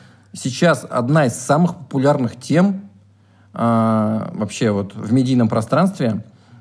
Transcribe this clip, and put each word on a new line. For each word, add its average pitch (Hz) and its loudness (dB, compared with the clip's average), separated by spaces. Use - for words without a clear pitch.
сейчас 147 0
одна 135 2
из 113 0
самых 170 0
популярных 135 0
тем, 190 0
а, 110 0
вообще 107 -2
вот 101 -4
в 107 -4
медийном 127 2
пространстве, 120 0